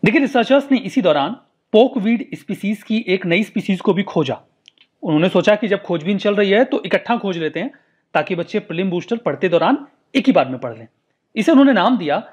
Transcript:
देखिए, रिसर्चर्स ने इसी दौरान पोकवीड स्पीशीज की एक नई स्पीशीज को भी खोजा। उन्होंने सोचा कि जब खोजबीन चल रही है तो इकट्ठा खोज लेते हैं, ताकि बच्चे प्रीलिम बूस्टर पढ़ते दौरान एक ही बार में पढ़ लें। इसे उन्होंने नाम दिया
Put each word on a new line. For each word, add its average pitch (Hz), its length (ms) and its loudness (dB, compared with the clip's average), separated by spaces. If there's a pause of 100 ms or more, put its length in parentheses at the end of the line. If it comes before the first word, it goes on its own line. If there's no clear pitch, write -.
देखिए, 302 180 2
रिसर्चर्स 269 520 2
ने 254 60 4
इसी 196 240 -4
दौरान 156 340 0 (360)
पोकवीड 233 640 2
स्पीशीज 208 480 -8
की 220 260 -4
एक 185 180 0
नई 175 160 0
स्पीशीज 196 380 -4
को 208 140 0
भी 196 100 -2
खोजा। 131 340 -4 (640)
उन्होंने 165 260 2
सोचा 190 260 2
कि 208 140 -4
जब 196 140 -2
खोजबीन 170 360 -4
चल 208 160 0
रही 202 160 0
है 220 140 4
तो - 220 -4
इकट्ठा 196 300 -2
खोज 190 220 -6
लेते 160 220 -6
हैं, 254 100 -8 (440)
ताकि 156 200 -2
बच्चे 170 260 -6
प्रीलिम 180 300 -6
बूस्टर 175 260 -6
पढ़ते 185 320 -4
दौरान 170 300 2 (360)
एक 262 120 0
ही 254 60 4
बार 143 160 2
में 131 100 -8
पढ़ 117 180 -10
लें। 113 100 -20 (500)
इसे 226 160 2
उन्होंने 277 200 6
नाम 214 260 2
दिया 165 240 -4 (100)